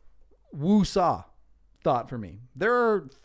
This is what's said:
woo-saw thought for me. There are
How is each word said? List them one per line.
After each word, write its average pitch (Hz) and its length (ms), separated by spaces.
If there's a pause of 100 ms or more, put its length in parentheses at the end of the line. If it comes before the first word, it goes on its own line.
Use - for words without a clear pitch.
(520)
woo-saw 165 720 (600)
thought 123 260
for 127 80
me. 101 220 (160)
There 202 180
are 220 340 (180)